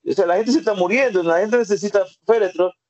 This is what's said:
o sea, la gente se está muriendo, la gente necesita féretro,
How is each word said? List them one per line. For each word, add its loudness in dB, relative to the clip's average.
o -4
sea, 0
la 2
gente -2
se 2
está -2
muriendo, 0
la 0
gente 0
necesita 0
féretro, 0